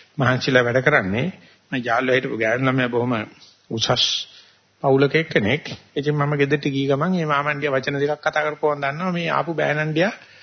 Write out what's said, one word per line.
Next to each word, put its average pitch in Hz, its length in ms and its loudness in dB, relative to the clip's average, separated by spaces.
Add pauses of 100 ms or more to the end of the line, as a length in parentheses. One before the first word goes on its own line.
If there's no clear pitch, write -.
(140)
මහන්සිලා 127 500 2
වැඩ 120 180 2
කරන්නේ. 127 440 2 (380)
මම - 140 -8
ජාල්ලා 123 380 0
හිටපු 127 200 -2
ගෑනු 113 280 0
ළමයා 131 240 2
බොහොම 120 240 0 (580)
උසස් 117 360 0 (760)
පවුලක 135 320 4
එක්කෙනෙක්. 151 500 0 (260)
ඉතින් 147 240 -2
මම 147 220 0
ගෙදරට 143 300 0
ගිය 135 200 0
ගමන් 143 260 0
මේ 170 140 0
මාමණ්ඩියා 147 480 -2
වචන 139 260 -2
දෙකක් 147 200 -2
කතා 156 220 0
කරපුවම 147 380 -2
දන්නවා 156 320 -4
මේ 170 180 -4
ආපු 143 240 -2
බෑනණ්ඩියා 151 580 0 (300)